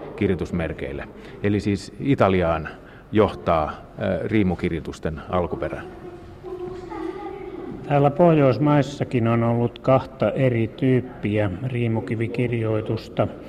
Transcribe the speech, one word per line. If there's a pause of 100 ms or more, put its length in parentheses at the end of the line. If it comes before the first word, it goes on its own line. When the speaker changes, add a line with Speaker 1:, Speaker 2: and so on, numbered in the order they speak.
(160)
Speaker 1:
kirjoitusmerkeille. (360)
Eli
siis
Italiaan (420)
johtaa,
eh,
riimukirjoitusten
alkuperä. (2000)
Speaker 2:
Täällä
Pohjoismaissakin
on
ollut
kahta
eri
tyyppiä (140)
riimukivikirjoitusta. (220)